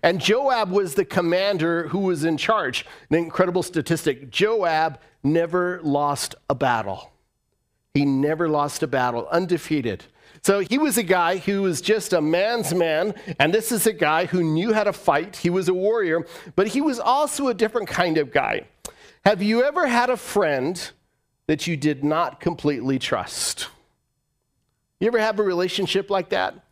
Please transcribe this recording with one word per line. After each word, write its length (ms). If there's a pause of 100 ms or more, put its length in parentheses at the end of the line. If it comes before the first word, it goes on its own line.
And 160
Joab 520
was 240
the 100
commander 840
who 100
was 240
in 140
charge. 480 (240)
An 80
incredible 460
statistic, 680
Joab 720 (240)
never 600
lost 520 (140)
a 60
battle. 560 (800)
He 120
never 420
lost 360
a 40
battle, 440
undefeated. 760 (360)
So 180
he 180
was 200
a 60
guy 320
who 280
was 180
just 320
a 80
man's 520
man, 400 (260)
and 140
this 200
is 120
a 60
guy 340
who 160
knew 300
how 140
to 80
fight. 420
He 140
was 180
a 60
warrior, 520 (300)
but 120
he 120
was 180
also 520
a 40
different 360
kind 280
of 140
guy. 300 (640)
Have 160
you 240
ever 220
had 220
a 60
friend 760 (560)
that 200
you 80
did 300
not 340
completely 600
trust? 680 (1300)
You 60
ever 120
have 200
a 40
relationship 680
like 200
that? 240 (180)